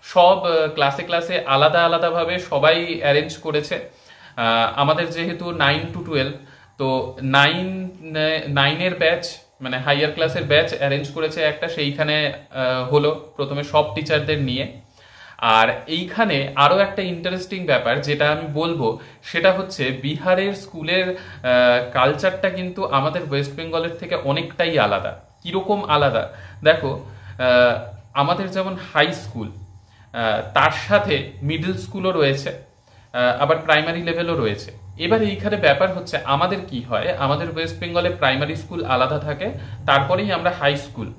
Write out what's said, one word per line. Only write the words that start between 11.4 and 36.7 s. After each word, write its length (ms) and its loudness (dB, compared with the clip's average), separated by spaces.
একটা, 260 -2
সেইখানে, 640 -2
আহ, 440 -2
হলো 420 2
প্রথমে 280 -6
সব 300 2
টিচারদের 480 0
নিয়ে। 380 -4
আর 300 6
এইখানে 680 -2
আরও 240 6
একটা 240 0
ইন্টারেস্টিং 640 -6
ব্যাপার 340 2
যেটা 300 0
আমি 220 -2
বলবো, 460 -2
সেটা 300 2
হচ্ছে 380 -4
বিহারের 640 -2
স্কুলের, 540 -4
আহ, 840 2
কালচারটা 580 2
কিন্তু 340 -6
আমাদের 360 0
ওয়েস্ট 220 -4
বেঙ্গলের 440 -4
থেকে 180 -6
অনেকটাই 640 -2
আলাদা। 420 0
কীরকম 420 -2
আলাদা? 480 2
দেখো, 420 2
আহ, 560 4
আমাদের 360 0
যেমন 260 -4
হাই 200 2
স্কুল, 360 -10
আহ, 1040 -6
তার 160 6
সাথে 420 2
মিডল 300 -2
স্কুলও 380 -4
রয়েছে, 380 0
আহ, 960 -2
আবার 160 4
প্রাইমারি 440 0
লেভেলও 320 -2
রয়েছে। 380 -2
এবার 240 2
এইখানে 340 -2
ব্যাপার 360 4
হচ্ছে 320 -6
আমাদের 340 0
কি 120 -8